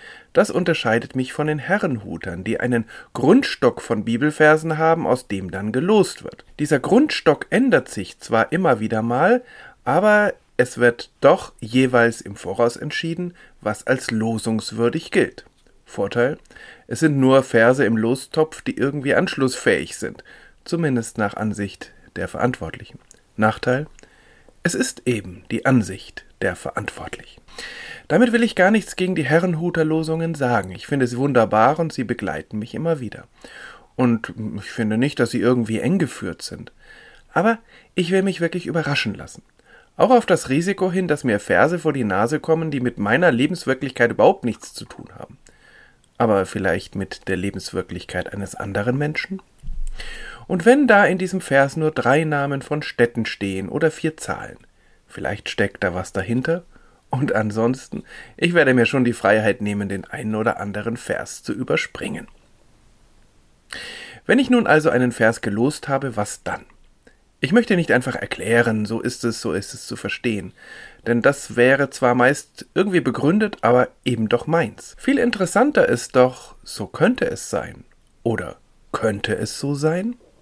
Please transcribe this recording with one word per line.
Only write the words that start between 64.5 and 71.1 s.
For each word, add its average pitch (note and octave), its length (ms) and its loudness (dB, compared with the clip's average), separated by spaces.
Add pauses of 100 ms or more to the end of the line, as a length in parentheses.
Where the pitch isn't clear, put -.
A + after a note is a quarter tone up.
nun A#3+ 160 4
also D3+ 240 4
einen B2 220 2
Vers A2+ 280 2
gelost A2+ 480 -2
habe, C3+ 300 -4
was - 240 -6
dann? - 240 -10 (760)
Ich C#3+ 100 -2
möchte A3+ 220 4
nicht E3+ 160 0
einfach B2 260 0
erklären, A2 680 0
so A2 160 -4
ist - 240 -6
es, A#2 160 -2
so F2 140 -4
ist G2+ 180 -6
es - 140 -16
zu - 100 -10
verstehen. G#2 560 -6 (540)
Denn A#2 160 2